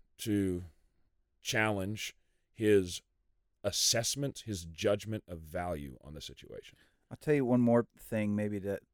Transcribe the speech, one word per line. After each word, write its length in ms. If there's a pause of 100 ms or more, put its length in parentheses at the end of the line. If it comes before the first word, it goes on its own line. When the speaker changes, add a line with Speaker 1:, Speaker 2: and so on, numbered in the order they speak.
(160)
Speaker 1:
to 480 (800)
challenge 760 (380)
his 480 (600)
assessment, 840
his 180
judgment 640
of 120
value 640
on 120
the 60
situation. 560 (340)
Speaker 2:
I'll 100
tell 140
you 100
one 160
more 260 (120)
thing 360
maybe 260
to 180 (160)